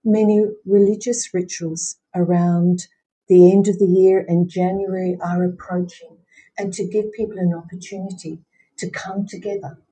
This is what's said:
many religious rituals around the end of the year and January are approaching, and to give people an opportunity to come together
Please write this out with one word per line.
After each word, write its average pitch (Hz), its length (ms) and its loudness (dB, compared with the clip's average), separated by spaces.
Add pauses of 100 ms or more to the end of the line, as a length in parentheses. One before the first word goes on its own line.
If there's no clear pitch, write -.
many 214 400 4 (200)
religious 202 680 0
rituals 170 640 -6 (180)
around 175 720 0 (420)
the 180 240 10
end 196 160 4
of 196 100 -2
the 190 220 2
year 190 280 4
and 175 200 2
January 185 760 -4
are 175 220 -2
approaching, 180 720 -8 (420)
and 196 140 -8
to 190 140 -8
give 208 260 -6
people 208 260 -8
an 175 160 0
opportunity 180 840 -14 (380)
to 180 120 -10
come 196 360 -10
together 156 520 -10 (140)